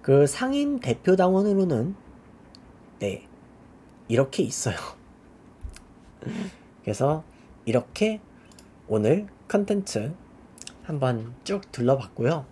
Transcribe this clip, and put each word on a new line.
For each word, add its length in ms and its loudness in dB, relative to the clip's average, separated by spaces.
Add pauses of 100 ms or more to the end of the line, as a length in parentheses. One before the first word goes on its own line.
그 260 6
상임 540 -2
대표당원으로는 1160 2 (1040)
네, 280 -6 (800)
이렇게 340 2
있어요. 340 -4 (2000)
그래서 420 -2 (420)
이렇게 560 -2 (680)
오늘 380 2 (220)
컨텐츠 680 -2 (680)
한번 520 -4 (100)
쭉 280 -6
둘러봤고요. 800 0